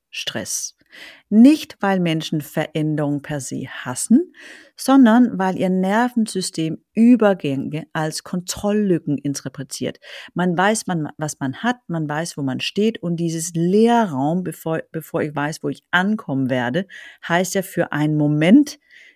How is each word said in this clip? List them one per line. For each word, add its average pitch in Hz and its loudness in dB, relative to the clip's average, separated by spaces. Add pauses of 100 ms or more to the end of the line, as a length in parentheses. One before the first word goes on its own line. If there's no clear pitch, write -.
Stress. - -10 (540)
Nicht, 262 6
weil 196 0
Menschen 160 -2
Veränderung 151 -4
per 147 -8
se 131 -10
hassen, - 0 (440)
sondern 247 6
weil 190 -2
ihr 185 0
Nervensystem 185 -2 (100)
Übergänge 190 2
als 160 -4
Kontrolllücken 185 -2
interpretiert. 135 -8 (360)
Man 175 0
weiß, 208 0
man, 160 -4 (100)
was 156 -8
man 135 -4
hat, 240 -4 (120)
man 160 -4
weiß, 156 -6
wo 151 -6
man 131 -4
steht 220 -2
und 170 -4
dieses 165 -4
Leerraum, 180 2
bevor, 160 -6 (100)
bevor - -4
ich 151 -4
weiß, 147 -6
wo 147 -6
ich - -8
ankommen 175 0
werde, 127 -2 (400)
heißt 180 0
ja 190 0
für - -4
einen 151 0
Moment, 151 4 (380)